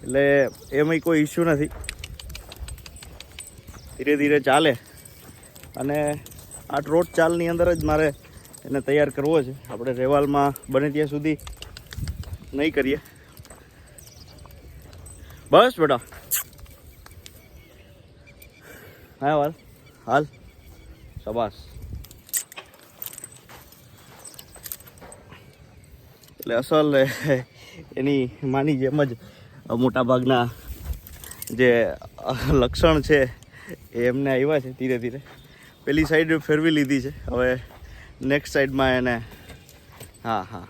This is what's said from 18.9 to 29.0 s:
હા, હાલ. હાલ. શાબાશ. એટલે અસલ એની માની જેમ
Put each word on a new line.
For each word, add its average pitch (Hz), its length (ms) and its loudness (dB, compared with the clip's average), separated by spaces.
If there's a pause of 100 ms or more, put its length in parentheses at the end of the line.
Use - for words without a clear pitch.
હા, 143 180 2
હાલ. 147 160 0 (520)
હાલ. 135 180 2 (1000)
શાબાશ. 110 340 -4 (4000)
એટલે - 140 -4
અસલ 147 400 2 (1000)
એની 139 260 0 (220)
માની 139 320 0
જેમ 135 280 2